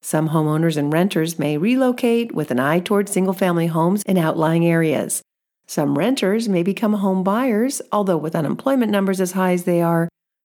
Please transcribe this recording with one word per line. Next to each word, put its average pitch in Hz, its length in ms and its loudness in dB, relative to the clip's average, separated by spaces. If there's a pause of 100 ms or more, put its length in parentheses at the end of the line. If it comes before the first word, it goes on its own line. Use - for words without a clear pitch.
Some 156 280 -2
homeowners 156 480 0
and 147 160 0
renters 170 440 0
may 147 200 -2
relocate 240 760 0
with 151 160 -4
an 123 100 0
eye 147 200 2
toward 202 300 0
single-family 185 580 0
homes 170 380 0
in 190 120 2
outlying 160 480 2
areas. 165 560 0 (460)
Some 143 300 -2
renters 226 500 0
may 180 160 0
become 202 300 0
home 190 280 0
buyers, 226 600 0 (100)
although 196 260 0
with 160 180 -6
unemployment 220 580 0
numbers 196 260 0
as 185 140 -2
high 185 180 0
as 180 140 0
they 175 160 2
are, 170 260 2 (380)